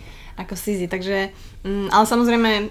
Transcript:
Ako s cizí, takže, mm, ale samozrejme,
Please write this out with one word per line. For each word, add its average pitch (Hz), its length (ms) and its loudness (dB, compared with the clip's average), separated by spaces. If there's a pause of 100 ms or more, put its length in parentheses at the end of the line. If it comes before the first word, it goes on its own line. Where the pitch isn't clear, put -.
(360)
Ako 185 160 -10
s 180 140 -10
cizí, 190 220 -2
takže, 190 420 -2 (320)
mm, 196 280 -2
ale - 140 6
samozrejme, 233 460 4 (220)